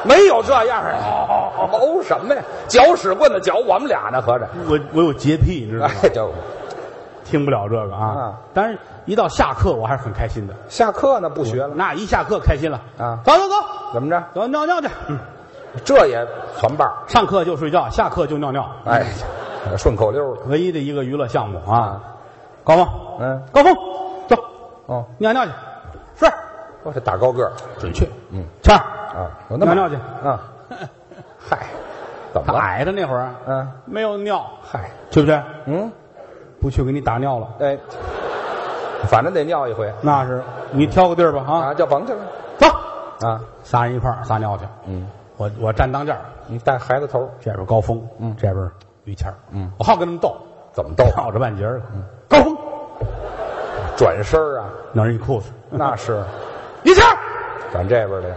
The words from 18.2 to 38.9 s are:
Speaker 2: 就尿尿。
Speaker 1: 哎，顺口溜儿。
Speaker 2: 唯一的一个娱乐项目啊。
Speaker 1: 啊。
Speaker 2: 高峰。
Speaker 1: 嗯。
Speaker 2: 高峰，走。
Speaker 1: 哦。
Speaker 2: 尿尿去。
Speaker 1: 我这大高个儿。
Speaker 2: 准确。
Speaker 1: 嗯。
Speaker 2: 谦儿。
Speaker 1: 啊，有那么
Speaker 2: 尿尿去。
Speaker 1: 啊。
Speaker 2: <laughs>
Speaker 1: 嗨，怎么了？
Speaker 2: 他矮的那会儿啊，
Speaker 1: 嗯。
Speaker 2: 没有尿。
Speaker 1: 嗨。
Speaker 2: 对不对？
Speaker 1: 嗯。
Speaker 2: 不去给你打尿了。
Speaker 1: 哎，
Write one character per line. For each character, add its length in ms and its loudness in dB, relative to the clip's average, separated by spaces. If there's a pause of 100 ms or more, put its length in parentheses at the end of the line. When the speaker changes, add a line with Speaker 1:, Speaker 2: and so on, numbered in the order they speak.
Speaker 2:
就 100 -4
尿 160 -2
尿。 180 -4 (140)
Speaker 1:
哎， 220 2 (720)
顺 180 2
口 140 2
溜 100 -2
儿。 160 -4 (120)
Speaker 2:
唯 100 2
一 140 0
的 60 -4
一 140 -4
个 120 -4
娱 120 -4
乐 120 -2
项 200 -2
目 180 -8
啊。 120 4
Speaker 1:
啊。 240 -2 (600)
Speaker 2:
高 120 6
峰。 100 6 (340)
Speaker 1:
嗯。 220 -4 (100)
Speaker 2:
高 100 8
峰， 120 10 (520)
走。 100 6 (500)
Speaker 1:
哦。 200 -4 (120)
Speaker 2:
尿 140 2
尿 140 2
去。 60 -12 (1300)
Speaker 1:
我 80 -8
这 80 -6
大 160 -2
高 160 4
个 100 0
儿。 100 0 (260)
Speaker 2:
准 140 -6
确。 140 2 (240)
Speaker 1:
嗯。 140 -8 (180)
Speaker 2:
谦 120 10
儿。 80 6 (320)
Speaker 1:
啊， 160 -6 (200)
有 60 -4
那 100 2
么 80 4
Speaker 2:
尿 140 2
尿 80 -4
去。 300 -8
Speaker 1:
啊。 140 -2 (300)
Speaker 2:
<laughs> 80 -14 (600)
Speaker 1:
嗨， 280 -6 (640)
怎 120 -4
么 80 0
了？ 60 2
Speaker 2:
他 60 2
矮 200 -2
的 80 -2
那 120 -4
会 100 -4
儿 60 -2
啊， 140 -6 (120)
Speaker 1:
嗯。 260 -4 (120)
Speaker 2:
没 160 -8
有 180 -2
尿。 260 -4 (180)
Speaker 1:
嗨。 280 -10 (200)
Speaker 2:
对 120 6
不 40 4
对？ 140 4 (260)
Speaker 1:
嗯。 240 -4 (680)
Speaker 2:
不 100 -2
去 120 0
给 100 0
你 80 -2
打 180 0
尿 200 -2
了。 100 -6 (120)
Speaker 1:
哎， 180 0 (1300)